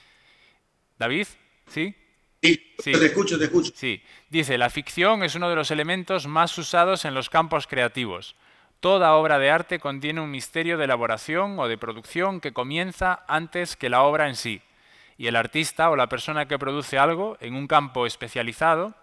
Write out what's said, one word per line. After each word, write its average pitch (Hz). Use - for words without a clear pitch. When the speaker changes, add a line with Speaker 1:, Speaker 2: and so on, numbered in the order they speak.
Speaker 1:
¿David? 139
¿Sí? 175
Speaker 2:
Sí, 165
Speaker 1:
Sí. 143
Speaker 2:
te 156
escucho, 170
te 156
escucho. 160
Speaker 1:
Sí. 113
Dice, 139
"La 123
ficción 190
es 147
uno 175
de 170
los 156
elementos 165
más 160
usados 175
en 139
los 131
campos 160
creativos. 120
Toda 180
obra 156
de 135
arte 170
contiene 147
un 151
misterio 165
de 147
elaboración 135
o 127
de 113
producción 156
que 131
comienza 175
antes 165
que 127
la 127
obra 147
en 131
sí. 110
Y 117
el 117
artista 156
o 151
la 123
persona 147
que 143
produce 139
algo 170
en 123
un 139
campo 135
especializado 156